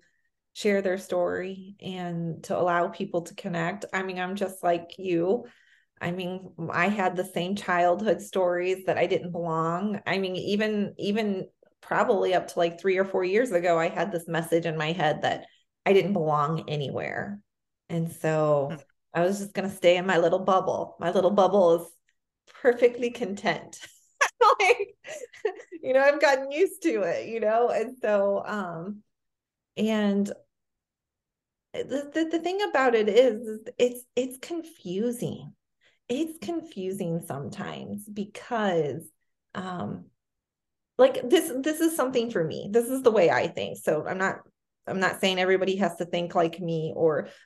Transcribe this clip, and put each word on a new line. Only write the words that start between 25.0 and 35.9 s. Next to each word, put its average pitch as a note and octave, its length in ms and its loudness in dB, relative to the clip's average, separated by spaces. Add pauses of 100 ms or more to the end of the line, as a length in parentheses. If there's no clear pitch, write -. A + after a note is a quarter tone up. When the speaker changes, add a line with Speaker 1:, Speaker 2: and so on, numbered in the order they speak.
Speaker 1:
you C4 100 0
know, C4+ 80 6
I've C#4+ 200 4
gotten C#4 300 4
used E4 320 0
to A3+ 200 0
it, B2+ 240 -2
you A3+ 120 -6
know? A3 300 2
And A3+ 320 -2
so, G3+ 440 2
um, F#3+ 560 -8 (760)
and G#3 560 0 (1400)
the, C#4+ 400 -6
the, D#4+ 180 0
the E4+ 80 -2
thing F4+ 200 -4 (100)
about C4 260 2
it G#3+ 140 2
is, A3+ 380 4
is G#3+ 120 -8 (180)
it's, B3 240 0 (140)
it's B3+ 240 -2
confusing. A#3+ 1120 -6 (560)